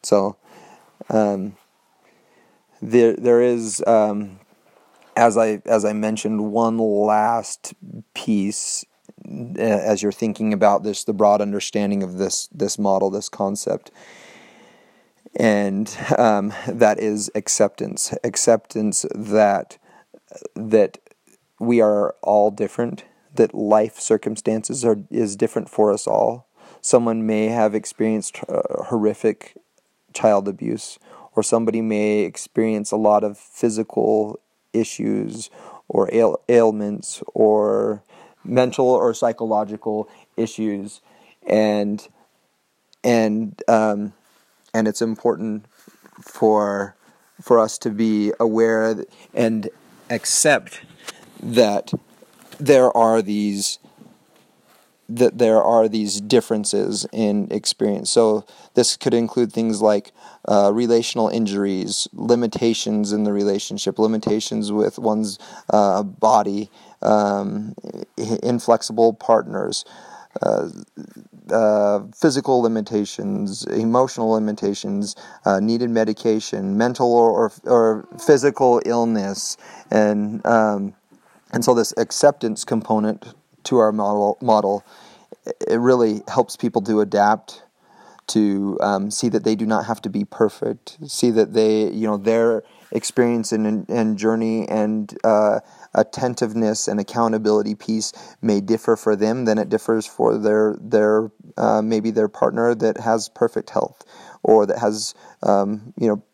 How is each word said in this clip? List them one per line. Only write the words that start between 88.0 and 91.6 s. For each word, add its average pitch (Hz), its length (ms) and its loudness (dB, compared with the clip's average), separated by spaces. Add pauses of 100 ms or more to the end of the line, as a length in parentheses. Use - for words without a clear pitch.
to, 101 540 0
um, 101 280 -2
see 113 200 -2
that 107 160 -2
they 110 100 2
do 107 100 -4
not 107 200 0
have 117 160 -4
to 107 80 -8
be 101 160 -4
perfect, - 720 -4 (120)
see 123 220 0
that 107 220 2
they, 107 360 2